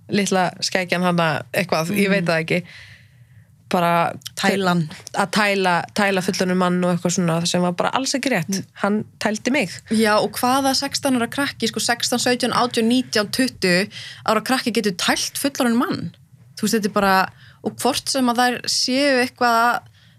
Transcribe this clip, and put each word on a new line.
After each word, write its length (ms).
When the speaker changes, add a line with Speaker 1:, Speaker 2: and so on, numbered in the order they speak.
Speaker 1:
litla 420
skækjan 440
hana," 380
eitthvað, 440
ég 120
Speaker 2:
Mm. 20
Speaker 1:
veit 140
það 200
ekki. 180
Bara 440
Speaker 2:
Tælan. 460
Speaker 1:
að 160
tæla, 440
tæla 260
fullorðinn 360
mann 280
og 80
eitthvað 240
svona 300
sem 160
var 100
bara 220
alls 200
ekki 160
rétt. 180
Speaker 2:
Mm. 160
Speaker 1:
Hann 300
tældi 320
mig. 200
Speaker 2:
Já, 300
og 120
hvaða 440
sextán 400
ára 120
krakki, 400
sko, 120
sextán, 400
sautján, 320
átján, 360
nítján, 420
tuttugu 580
ára 160
krakki 300
getur 200
tælt 480
fullorðinn 380
mann? 340
Þú 120
veist, 60
þetta 120
er 40
bara, 320
og 120
hvort 320
sem 200
að 80
þær 320
séu 560
eitthvað 320
að 240